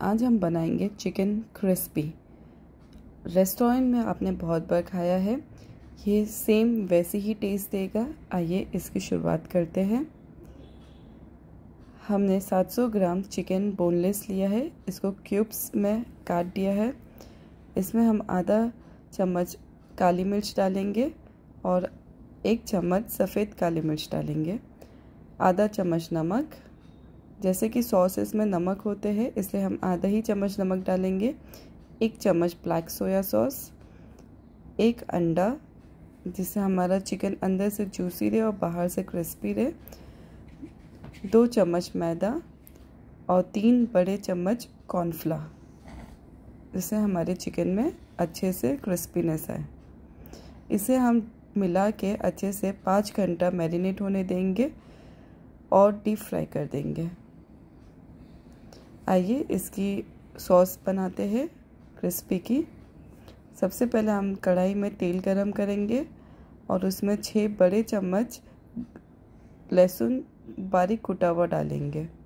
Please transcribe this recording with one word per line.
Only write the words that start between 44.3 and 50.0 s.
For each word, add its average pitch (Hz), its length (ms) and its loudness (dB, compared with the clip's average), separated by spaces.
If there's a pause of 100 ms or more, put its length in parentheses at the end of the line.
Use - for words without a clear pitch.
कॉर्नफ्लोर, 165 640 -4 (1200)
जिससे 190 220 -4
हमारे 185 400 0
चिकन - 320 -2
में 226 280 0 (240)
अच्छे 180 340 -2
से 247 220 -2
क्रिस्पीनेस 170 760 -2
आए। 151 160 -6 (1080)